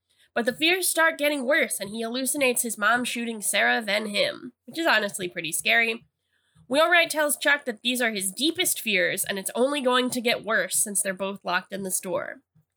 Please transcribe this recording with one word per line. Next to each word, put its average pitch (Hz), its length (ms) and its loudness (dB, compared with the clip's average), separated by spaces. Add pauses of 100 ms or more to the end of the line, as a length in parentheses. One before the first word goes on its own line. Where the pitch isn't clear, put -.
(340)
But 233 120 0
the 254 60 0
fears 349 360 2
start 320 300 2
getting 285 260 0
worse, 277 360 2
and 196 100 -8
he 226 120 -6
hallucinates 254 600 0
his 226 160 -4
mom 226 260 2
shooting 233 360 -4
Sarah, 233 420 2
then 214 240 -2
him, - 460 -2 (140)
which 254 120 -12
is 330 80 0
honestly 208 420 2
pretty 160 240 -8
scary. 226 520 0 (680)
Wheelwright 330 400 6
tells 294 260 0
Chuck 285 300 0
that 240 160 -8
these 247 180 -2
are 233 100 2
his 196 220 -4
deepest 330 480 -2
fears, 185 440 0
and 202 140 -6
it's 190 160 -6
only 277 260 0
going 254 300 2
to 247 100 -4
get 233 240 0
worse 190 320 0
since 208 260 0
they're 196 120 -4
both 196 300 -6
locked 180 280 -4
in 196 100 -6
the 185 80 -6
store. - 460 -4 (400)